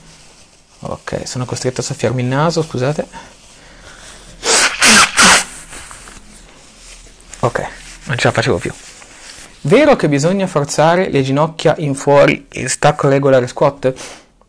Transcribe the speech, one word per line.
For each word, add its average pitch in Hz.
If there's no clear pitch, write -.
Ok, -
sono 127
costretto 123
a -
soffiarmi 123
il 123
naso, 156
scusate. 131
Ok, -
non 120
ce -
la -
facevo 113
più. -
Vero 262
che -
bisogna 170
forzare 165
le 139
ginocchia 147
in 143
fuori 143
e -
il -
stacco 147
regolare 135
squat? 139